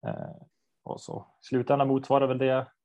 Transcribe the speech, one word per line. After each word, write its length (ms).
Eh, 280
och 180
så 260
i 40
slutändan 420
motsvarar 400
väl 100
det 300